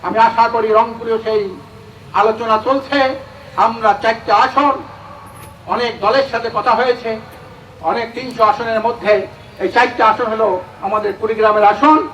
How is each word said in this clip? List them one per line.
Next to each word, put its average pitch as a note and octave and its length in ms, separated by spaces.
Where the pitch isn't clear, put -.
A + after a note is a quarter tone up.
আমি F#3+ 140
আশা A#3 320
করি A3+ 180
রংপুরেও A3+ 560
সেই G#3+ 320
আলোচনা A3 500
চলছে। C4+ 560
আমরা A3 460
চারটে A3+ 300
আসন, C4 400
অনেক A3 320
দলের A#3+ 320
সাথে A3+ 220
কথা G#3 180
হয়েছে, A#3 480
অনেক A3 320
তিনশো A#3+ 300
আসনের A3+ 360
মধ্যে G#3+ 480
এই F3+ 100
চারটে B3 340
আসন A#3 220
হলো G#3+ 360
আমাদের G#3 320
কুড়িগ্রামের G#3+ 500
আসন। C#4 500